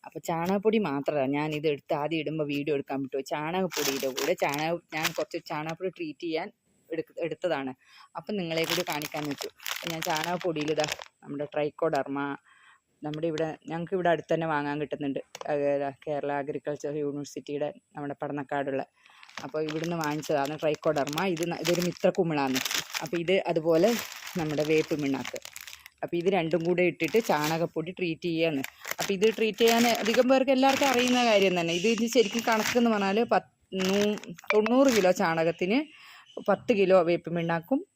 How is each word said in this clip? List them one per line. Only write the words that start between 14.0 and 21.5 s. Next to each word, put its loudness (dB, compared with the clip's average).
അടുത്ത് 2
തന്നെ 0
വാങ്ങാൻ -2
കിട്ടുന്നുണ്ട്. -4
അത് 0
ഏതാ, -2
കേരള -4
അഗ്രികൾച്ചർ -6
യൂണിവേഴ്സിറ്റിയുടെ -4
നമ്മുടെ -6
പടന്നക്കാടുള്ള. -4
അപ്പൊ -6
ഇവിടുന്ന് -4
വാങ്ങിച്ചതാണ് -2
ട്രൈക്കോഡർമ. 0
ഇത് -2